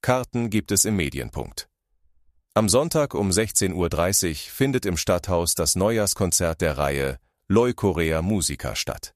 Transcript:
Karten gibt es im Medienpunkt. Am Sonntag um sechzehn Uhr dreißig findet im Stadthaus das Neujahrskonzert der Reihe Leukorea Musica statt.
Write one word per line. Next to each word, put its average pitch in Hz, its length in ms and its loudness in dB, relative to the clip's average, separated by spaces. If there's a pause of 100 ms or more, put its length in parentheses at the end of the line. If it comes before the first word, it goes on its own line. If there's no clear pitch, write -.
Karten 127 480 0
gibt 101 240 -2
es 101 140 2
im 107 100 0
Medienpunkt. 65 720 -6 (880)
Am 107 120 4
Sonntag 147 460 2
um 98 180 0
sechzehn 101 400 0
Uhr 85 160 0
dreißig 82 640 -2
findet 135 340 0
im 90 100 0
Stadthaus 87 600 0
das 82 180 0
Neujahrskonzert 95 880 0
der 78 180 0
Reihe 69 400 0 (300)
Leukorea 92 760 2
Musica 82 540 -2
statt. - 400 -8